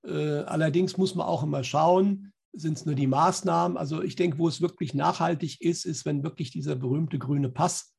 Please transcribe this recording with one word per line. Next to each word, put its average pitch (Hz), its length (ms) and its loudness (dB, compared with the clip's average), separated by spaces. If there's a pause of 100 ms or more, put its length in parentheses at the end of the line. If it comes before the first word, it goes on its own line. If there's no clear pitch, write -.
Äh, 151 340 -2
allerdings 160 580 0
muss 185 180 2
man 175 140 -2
auch 165 160 0
immer 143 180 -2
schauen, 185 720 2 (200)
sind's 160 320 -4
nur 143 120 0
die 139 100 2
Maßnahmen? 170 720 2
Also 156 260 -4
ich - 140 -4
denke, 165 240 0
wo 165 80 4
es 151 120 -2
wirklich - 340 -2
nachhaltig 165 680 0
ist, 170 260 0
ist, 160 180 -6
wenn 147 200 -2
wirklich 156 260 -6
dieser 143 240 -4
berühmte 131 460 -2
grüne 139 300 0
Pass - 480 -2